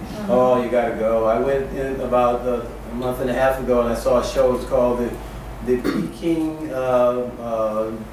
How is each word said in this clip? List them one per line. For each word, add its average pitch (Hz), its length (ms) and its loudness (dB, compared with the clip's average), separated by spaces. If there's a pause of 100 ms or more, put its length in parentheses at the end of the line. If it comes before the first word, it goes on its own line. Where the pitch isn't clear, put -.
(280)
Oh, 123 340 4
you 113 80 -2
gotta 117 260 2
go. 110 280 2
I 113 160 2
went 135 360 0
in 135 240 -4
about 123 460 2
a, 120 200 -2 (240)
a 117 40 -10
month 123 260 -4
and 127 100 -2
a 120 40 -2
half 131 260 2
ago 120 200 2
and 117 100 2
I 113 40 0
saw 123 260 2
a - 60 -4
show. 127 280 2
It's - 120 -4
called 123 340 2
the, 113 100 -2 (560)
the 123 160 2
Peking, 160 920 -2
uh, 123 580 2 (100)
uh, 110 500 -2 (220)